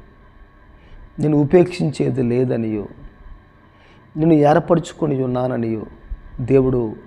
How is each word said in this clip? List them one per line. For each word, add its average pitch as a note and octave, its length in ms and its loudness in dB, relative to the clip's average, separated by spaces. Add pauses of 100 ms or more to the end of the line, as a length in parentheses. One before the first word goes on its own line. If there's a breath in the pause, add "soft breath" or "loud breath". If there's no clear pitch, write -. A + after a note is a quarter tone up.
(1200 soft breath)
నేను D3+ 180 2
ఉపేక్షించేది D3 880 2
లేదనియో, A#2+ 640 -2 (1300 soft breath)
నిన్ను D#3+ 160 4
ఏర్పరచుకొని D#3 920 2
ఉన్నాననియో" B2 600 -4 (560)
దేవుడు B2+ 540 2 (120)